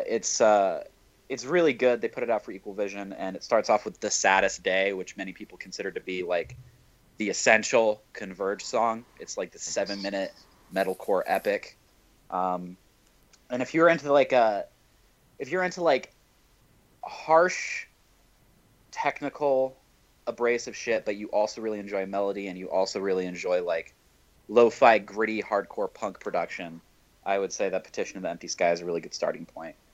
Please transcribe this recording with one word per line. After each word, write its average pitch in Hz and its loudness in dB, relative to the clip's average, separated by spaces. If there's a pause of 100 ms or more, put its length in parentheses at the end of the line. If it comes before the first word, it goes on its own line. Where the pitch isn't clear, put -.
it's, - -2
uh, 101 6 (460)
it's 131 -8
really 156 4
good. 120 4
They 113 -2
put 123 -6
it 117 -2
out 107 0
for 120 -12
Equal 98 -12
Vision, 101 -4
and 95 -6
it - -12
starts 110 2
off 107 4
with - -10
The 107 -4
Saddest 95 2
Day, 95 2
which 92 -10
many 95 -10
people 92 -16
consider 95 -10
to - -8
be, 92 -6
like, 85 -2 (640)
the 107 0
essential 110 4 (100)
Converge 98 -6
song. 113 -2 (160)
It's, - -12
like, 92 -8
the - -20
seven-minute 98 -4 (400)
metalcore 95 0
epic. 101 -2 (520)
Um, 90 -4 (720)
and 123 -4
if - -6
you're 165 6
into, 147 2
like, 139 4
a, 110 4 (720)
if 131 -12
you're 185 -2
into, 180 -4
like, 139 2 (880)
harsh, - 2 (1040)
technical, 139 -2 (500)
abrasive 117 -2
shit, 113 -2
but 104 -4
you 104 -10
also 107 0
really 110 -4
enjoy 101 -4
melody, 98 -2
and 90 -10
you 92 -10
also 95 0
really 92 0
enjoy, 90 -2
like, 85 -4 (540)
lo-fi, 113 8
gritty, 107 -2
hardcore 101 -2
punk 101 -8
production, 85 -6 (440)
I 98 2
would 95 -2
say 98 -2
that 92 -2
Petition - -8
of 92 -8
the 82 -4
Empty 87 -10
Sky 87 2
is 87 0
a 87 -10
really 85 -2
good - -12
starting 80 -4
point. 80 -14 (200)